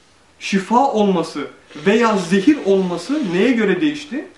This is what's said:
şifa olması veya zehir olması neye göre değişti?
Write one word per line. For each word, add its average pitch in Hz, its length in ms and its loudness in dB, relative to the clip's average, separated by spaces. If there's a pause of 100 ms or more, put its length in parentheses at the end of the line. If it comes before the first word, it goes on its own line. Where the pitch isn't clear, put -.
(440)
şifa 220 480 0
olması 180 560 -2 (380)
veya 220 320 4
zehir 190 480 2
olması 190 680 -2
neye 220 180 2
göre 190 300 0
değişti? 156 460 -4 (100)